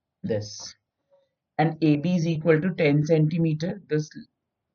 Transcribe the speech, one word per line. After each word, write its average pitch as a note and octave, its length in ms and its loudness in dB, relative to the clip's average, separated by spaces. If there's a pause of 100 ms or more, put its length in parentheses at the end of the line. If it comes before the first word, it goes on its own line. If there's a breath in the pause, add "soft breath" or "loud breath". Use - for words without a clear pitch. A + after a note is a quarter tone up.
(220)
this. - 520 -8 (840)
And D#3 240 0
A D3+ 140 4
B E3+ 200 0
is E3 100 0
equal D#3+ 320 2
to F3+ 160 -2
ten D3+ 300 2
centimeter. D#3+ 800 0
This D3+ 220 -4 (680)